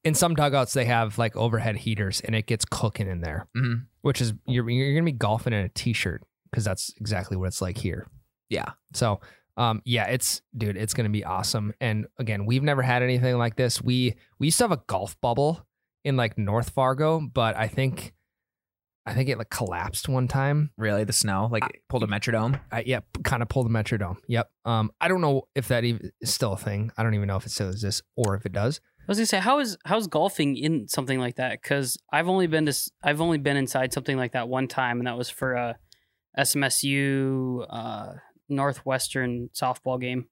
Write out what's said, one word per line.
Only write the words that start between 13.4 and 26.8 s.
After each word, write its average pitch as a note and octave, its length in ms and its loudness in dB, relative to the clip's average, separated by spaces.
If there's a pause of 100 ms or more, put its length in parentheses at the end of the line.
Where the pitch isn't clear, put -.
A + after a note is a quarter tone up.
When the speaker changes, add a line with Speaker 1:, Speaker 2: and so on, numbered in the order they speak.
Speaker 1:
this. B2 260 0
We, B2 320 2 (240)
we C3+ 80 0
used E3 120 4
to A#3+ 60 6
have G#3+ 80 2
a B2+ 140 -2
golf G2 340 -6
bubble B2+ 460 0 (380)
in, C#3 120 0
like, A#2 220 0
North G#2+ 320 0
Fargo, C#3+ 500 2
but A#2 360 0
I A2 100 0
think, - 480 -2 (920)
I A2 100 -8
think C3 140 2
it, B2+ 100 0
like, - 120 -8
collapsed F2+ 580 -4
one B2+ 200 2
time. C#3+ 480 2
Speaker 2:
Really? G#2+ 280 2
The G#2 80 -2
snow? G2+ 380 2
Like, A2+ 140 2
Speaker 1:
I - 40 -2
Speaker 2:
it - 200 -12
pulled A#2+ 160 0
a - 20 0
Metrodome? A2 540 0 (100)
Speaker 1:
I, A#2 160 -4
yeah, B2 140 0 (120)
p-, - 120 -8
kinda A#2 220 2
pulled B2+ 200 0
a A2 40 0
Metrodome. G#2 480 0 (100)
Yep. A#2 200 0 (160)
Um, A2+ 360 0
I E3+ 80 2
don't F#3 120 2
know C#3 360 2
if C3 120 -2
that A#2+ 160 2
even A#2 360 -2
is - 120 -2
still G#2+ 200 0
a F#2 40 -2
thing. G#2 400 -4